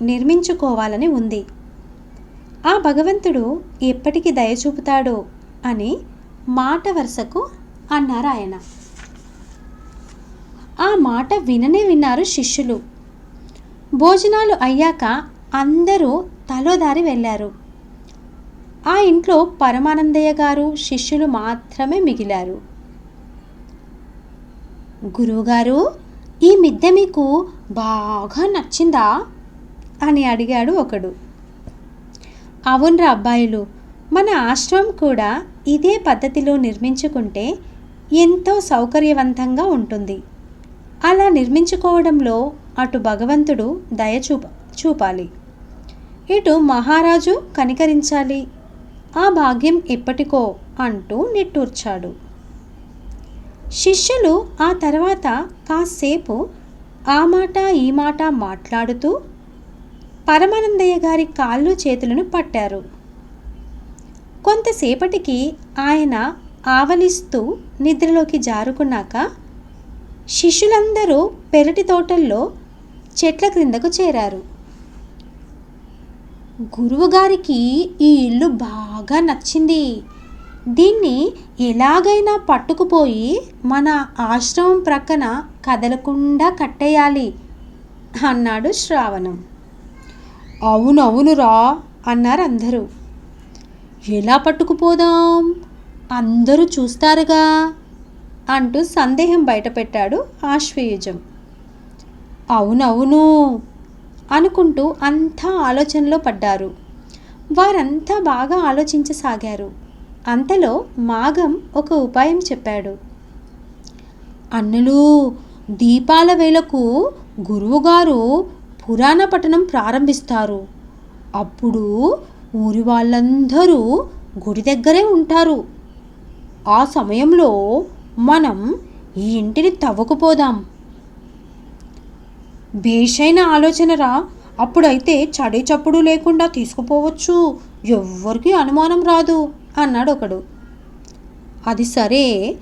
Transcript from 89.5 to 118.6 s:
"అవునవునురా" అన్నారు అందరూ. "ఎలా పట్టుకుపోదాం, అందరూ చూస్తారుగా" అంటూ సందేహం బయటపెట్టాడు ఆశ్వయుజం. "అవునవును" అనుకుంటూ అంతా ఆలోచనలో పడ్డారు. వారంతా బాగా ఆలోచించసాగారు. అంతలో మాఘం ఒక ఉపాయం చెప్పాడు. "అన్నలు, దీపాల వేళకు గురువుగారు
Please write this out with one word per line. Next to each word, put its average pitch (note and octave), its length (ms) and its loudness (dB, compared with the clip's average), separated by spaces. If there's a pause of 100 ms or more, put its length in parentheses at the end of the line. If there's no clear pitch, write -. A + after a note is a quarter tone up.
"అవునవునురా" B3 1160 4 (280)
అన్నారు A#3+ 360 0
అందరూ. A#3 440 -2 (1200)
"ఎలా G#3 280 0
పట్టుకుపోదాం, E4+ 1200 2 (580)
అందరూ A#3+ 520 4
చూస్తారుగా" D#4 1080 2 (800)
అంటూ C4 340 0
సందేహం D#4+ 600 2
బయటపెట్టాడు A3+ 800 -2 (220)
ఆశ్వయుజం. A#3 720 -4 (1300)
"అవునవును" C4 1120 2 (720)
అనుకుంటూ D#4+ 680 2
అంతా D#4 480 -2
ఆలోచనలో D4 680 0
పడ్డారు. G3 520 -4 (800)
వారంతా E4+ 680 0
బాగా C#4 360 -2
ఆలోచించసాగారు. C4+ 1160 -4 (580)
అంతలో C4+ 560 0 (140)
మాఘం C#4+ 640 -2 (160)
ఒక D4 160 -2
ఉపాయం C#4 460 0
చెప్పాడు. G#3 580 -8 (1600)
"అన్నలు, C4 800 4 (360)
దీపాల B3+ 640 4
వేళకు D#4+ 800 2 (400)
గురువుగారు C#4+ 920 2 (440)